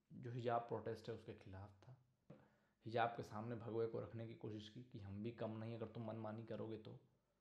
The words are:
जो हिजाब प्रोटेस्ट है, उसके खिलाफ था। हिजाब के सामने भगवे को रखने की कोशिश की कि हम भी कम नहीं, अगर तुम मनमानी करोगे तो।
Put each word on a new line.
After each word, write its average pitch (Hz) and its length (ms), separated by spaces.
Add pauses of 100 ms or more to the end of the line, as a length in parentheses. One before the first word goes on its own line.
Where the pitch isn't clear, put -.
(120)
जो 117 180
हिजाब 120 320
प्रोटेस्ट 113 460
है, 113 60
उसके 107 200
खिलाफ 98 480
था। 127 140 (880)
हिजाब 117 240
के - 140
सामने 113 340
भगवे 113 300
को 117 140
रखने 113 260
की 117 80
कोशिश 107 340
की 123 140
कि 123 160
हम 98 240
भी 117 100
कम 117 180
नहीं, 110 240
अगर 113 140
तुम 120 160
मनमानी 110 400
करोगे 107 340
तो। 113 220 (400)